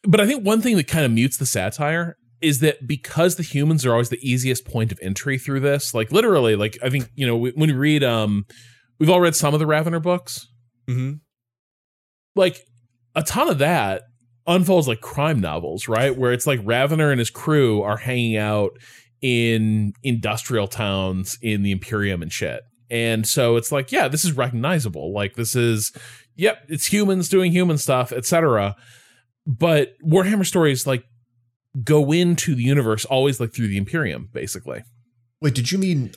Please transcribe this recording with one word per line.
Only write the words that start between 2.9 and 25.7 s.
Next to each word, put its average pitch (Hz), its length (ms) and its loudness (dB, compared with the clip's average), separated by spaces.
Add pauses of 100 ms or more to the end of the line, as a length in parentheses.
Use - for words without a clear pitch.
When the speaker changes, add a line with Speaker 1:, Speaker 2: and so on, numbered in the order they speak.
Speaker 1:
the 170 60 -6
humans 143 440 0
are 120 40 4
always 117 180 2
the 123 120 -6
easiest 127 420 -2
point 110 280 -4
of 85 100 -10
entry 127 380 -4
through 135 220 -4
this, 143 340 -2
like, 113 160 -2
literally, 160 440 4
like, 104 280 -4
I 127 80 0
think, 131 240 -4
you 135 100 -4
know, 120 100 0
we, 120 200 -2
when 156 160 2
we 131 40 0
read, 143 280 2
um, 107 420 0 (540)
we've 156 100 4
all 180 100 6
read 170 160 4
some 147 200 2
of 151 40 2
the 156 60 2
Ravener 160 340 0
books. 175 480 -4 (400)
Speaker 2:
Mm-hmm. 127 260 -4 (1200)
Speaker 1:
Like, 185 300 2 (500)
a 156 80 -2
ton 294 260 0
of 165 80 0
that 131 460 0 (420)
unfolds 175 420 4
like 113 140 -2
crime 147 380 -2
novels, 82 480 -6
right? 123 280 0
Where 123 180 0
it's 123 120 -4
like 135 180 0
Ravener 143 460 2
and 135 80 2
his 117 140 -2
crew 127 500 2
are 104 160 -2
hanging 117 400 -2
out 104 340 0 (500)
in 110 720 0 (100)
industrial 110 640 -2
towns 95 760 -4
in 107 220 -2
the 101 80 0
Imperium 98 500 -4
and 80 100 -10
shit. 64 300 -6 (300)
And 113 360 -2
so 120 280 2
it's 113 160 -2
like, 139 200 -4
yeah, 240 160 2
this 151 160 -2
is 165 100 0
recognizable. 120 800 -2
Like, 101 220 -4
this 117 220 -6
is, 117 360 0 (440)